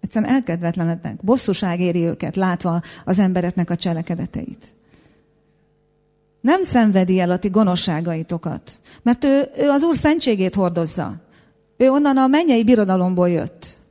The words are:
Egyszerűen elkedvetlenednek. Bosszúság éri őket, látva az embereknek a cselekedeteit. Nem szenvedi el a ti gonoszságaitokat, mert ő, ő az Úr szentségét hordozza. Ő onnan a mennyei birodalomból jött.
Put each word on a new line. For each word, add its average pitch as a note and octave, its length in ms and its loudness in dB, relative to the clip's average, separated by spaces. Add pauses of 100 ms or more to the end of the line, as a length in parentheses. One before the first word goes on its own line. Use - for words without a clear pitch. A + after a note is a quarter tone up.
Egyszerűen G#3+ 300 -4
elkedvetlenednek. E3+ 920 -4
Bosszúság F#3+ 560 -2
éri F3 260 0
őket, E3+ 300 -6
látva F3 460 -2 (240)
az F3+ 140 0
embereknek F3+ 500 0
a E3+ 60 -2
cselekedeteit. - 960 -8 (1700)
Nem F4 220 2
szenvedi F#3+ 560 2
el F3+ 120 0
a F3+ 80 0
ti G#3 80 -4
gonoszságaitokat, E3+ 1300 -2 (220)
mert A#3+ 220 0
ő, C#4 340 2
ő C#4+ 120 2
az C#4+ 140 2
Úr E4 120 2
szentségét A#3 600 0
hordozza. E3+ 680 -2 (560)
Ő C4 120 6
onnan C#4 280 2
a C4 100 4
mennyei C4+ 360 4
birodalomból F#3 680 2
jött. - 480 -6 (140)